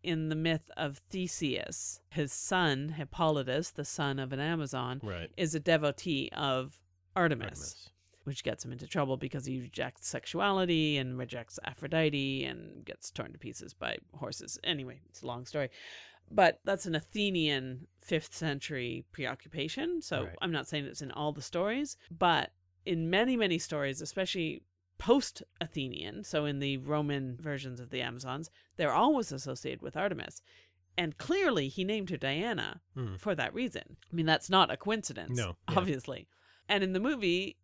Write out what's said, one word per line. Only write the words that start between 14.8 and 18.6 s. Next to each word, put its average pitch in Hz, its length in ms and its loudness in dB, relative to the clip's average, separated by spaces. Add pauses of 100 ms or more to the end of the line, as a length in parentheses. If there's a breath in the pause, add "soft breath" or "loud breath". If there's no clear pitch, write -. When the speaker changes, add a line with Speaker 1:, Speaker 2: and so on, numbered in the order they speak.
Speaker 1:
it's - 120 -20
a - 60 -8
long 120 180 -8
story. 143 240 -2 (640 loud breath)
But 196 340 8
that's 196 220 0
an 165 80 0
Athenian 151 920 0 (140)
fifth - 340 -2
century 139 760 -2